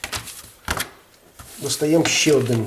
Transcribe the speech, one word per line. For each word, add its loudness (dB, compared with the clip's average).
достаємо 2
ще 4
один 2